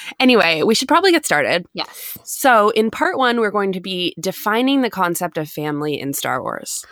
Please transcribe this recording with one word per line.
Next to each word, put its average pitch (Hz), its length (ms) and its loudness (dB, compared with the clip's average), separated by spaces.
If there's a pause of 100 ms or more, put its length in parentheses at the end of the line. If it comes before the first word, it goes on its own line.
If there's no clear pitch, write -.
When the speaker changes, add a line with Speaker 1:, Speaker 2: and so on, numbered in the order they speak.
(180)
Speaker 1:
Anyway, 180 440 4
we 220 120 4
should 262 140 -2
probably 359 240 4
get 339 140 0
started. 147 480 0
Speaker 2:
Yes. - 500 -12
Speaker 1:
So 220 460 4
in 220 200 0
part 330 280 -2
one, 240 200 2
we're 214 120 0
going 196 220 0
to 185 80 -6
be 180 380 -4
defining 226 640 0
the 240 100 0
concept 175 460 -2
of 156 140 -4
family 151 500 -4
in 139 140 -6
Star 127 280 -4
Wars. - 500 -8